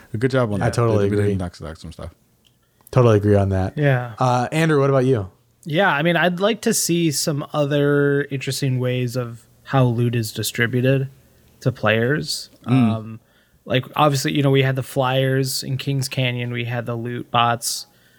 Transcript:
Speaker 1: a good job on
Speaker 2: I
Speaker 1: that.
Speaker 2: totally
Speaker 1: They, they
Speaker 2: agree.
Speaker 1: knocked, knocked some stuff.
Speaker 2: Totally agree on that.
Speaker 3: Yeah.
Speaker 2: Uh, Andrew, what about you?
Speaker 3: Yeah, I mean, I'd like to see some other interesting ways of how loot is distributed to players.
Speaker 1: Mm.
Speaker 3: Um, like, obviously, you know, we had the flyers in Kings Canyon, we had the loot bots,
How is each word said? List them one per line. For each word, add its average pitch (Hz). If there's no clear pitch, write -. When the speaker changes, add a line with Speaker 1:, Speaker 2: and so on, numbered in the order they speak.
Speaker 1:
a 110
good 123
job 123
on 101
Speaker 2:
I -
Speaker 1:
that. 117
Speaker 2:
totally 107
Speaker 1:
They, 104
they 101
Speaker 2:
agree. 101
Speaker 1:
knocked, 92
knocked 78
some 80
stuff. -
Speaker 2:
Totally 120
agree 104
on 98
that. 95
Speaker 3:
Yeah. 127
Speaker 2:
Uh, 123
Andrew, 156
what 139
about 135
you? 110
Speaker 3:
Yeah, 180
I 143
mean, 170
I'd 175
like 208
to 220
see 170
some 147
other 143
interesting 131
ways 123
of 117
how 135
loot 120
is 110
distributed 123
to 127
players. 120
Speaker 1:
Mm. 110
Speaker 3:
Um, 113
like, 131
obviously, 147
you 147
know, 139
we 135
had 131
the 127
flyers 131
in 135
Kings 139
Canyon, 123
we 120
had 120
the 120
loot 120
bots, 120